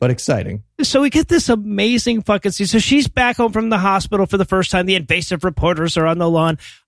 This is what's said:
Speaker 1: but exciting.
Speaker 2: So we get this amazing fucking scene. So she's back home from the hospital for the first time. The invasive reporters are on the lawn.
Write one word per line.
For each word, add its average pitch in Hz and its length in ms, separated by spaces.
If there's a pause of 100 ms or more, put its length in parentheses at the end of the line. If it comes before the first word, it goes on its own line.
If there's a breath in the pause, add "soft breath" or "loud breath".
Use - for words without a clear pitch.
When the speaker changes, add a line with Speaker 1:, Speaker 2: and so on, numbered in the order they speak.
Speaker 1:
but 123 100
exciting. 107 520 (180)
Speaker 2:
So 277 220
we 285 80
get 311 180
this 339 220
amazing 220 720
fucking 202 300
scene. 202 140
So 220 120
she's 262 300
back 247 280
home 233 160
from 220 160
the 226 80
hospital 196 480
for 196 140
the 190 80
first 190 240
time. 180 160
The 190 80
invasive 170 500
reporters 170 540
are 160 80
on 165 100
the 170 140
lawn. 160 280 (300 loud breath)